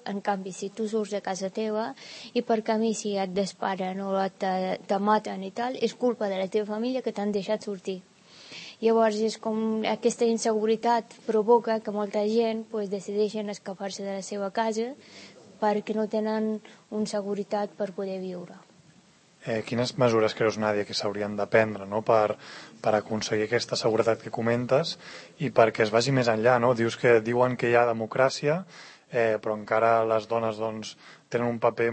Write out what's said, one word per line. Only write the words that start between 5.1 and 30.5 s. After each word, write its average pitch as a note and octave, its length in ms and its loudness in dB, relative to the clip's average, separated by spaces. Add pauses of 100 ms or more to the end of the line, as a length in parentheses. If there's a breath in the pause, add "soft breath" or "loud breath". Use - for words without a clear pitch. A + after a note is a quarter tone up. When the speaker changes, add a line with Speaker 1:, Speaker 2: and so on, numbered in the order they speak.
Speaker 1:
i F#3+ 80 -12
tal, B3+ 240 -4
és - 160 0
culpa A3 320 0
de F#3+ 120 -2
la F#3+ 120 -2
teva G#3 220 -2
família B3 260 -2
que A#3+ 160 -4
t'han G3+ 160 -2
deixat G#3 320 -2
sortir. F#3+ 380 -8 (800 loud breath)
Llavors, A3+ 400 4
és A3 160 0
com A3 480 -2
aquesta A3 400 0
inseguretat A3+ 880 0 (140)
provoca A3 560 4
que G#3 100 -6
molta G#3 320 -2
gent, A3+ 460 0
pues, G#3 180 -4
decideixen G#3 600 -4
escapar-se G3 500 -10
de G3 140 -6
la F#3+ 100 -8
seva G3+ 240 -6
casa A3+ 380 -2 (760 loud breath)
perquè G#3 320 0
no G#3+ 160 -2
tenen A3 460 -2 (340 loud breath)
una G#3+ 160 -2
seguretat G3+ 720 -4
per G3 160 -4
poder F#3+ 240 -6
viure. F3+ 400 -10 (840)
Speaker 2:
Eh, A2+ 240 -4
quines A#2+ 320 -2
mesures A2+ 400 4
creus, G#2+ 200 2
Nàdia, G#2 280 0
que G#2+ 80 -10
s'haurien G#2 440 -4
de G2+ 120 -2
prendre, A2 360 2
no, G#2 200 -4
per, G#2+ 300 4 (460 loud breath)
per A2 160 2
aconseguir G#2+ 500 -2
aquesta A#2 300 -2
seguretat A2+ 440 2
que A2 120 -10
comentes B2 640 0 (460 loud breath)
i C3 120 -2
perquè A2+ 320 6
es G#2 80 2
vagi A#2+ 200 4
més B2 160 4
enllà, A#2 320 4
no? B2 160 6
Dius A#2 200 0
que A#2+ 240 6
diuen A#2+ 360 2
que A#2+ 120 2
hi A#2+ 80 6
ha A#2+ 80 6
democràcia, C3 760 0 (520 loud breath)
eh, A2+ 300 2
però A2 160 -2
encara A2 340 2 (160)
les A2 220 2
dones, A2+ 320 0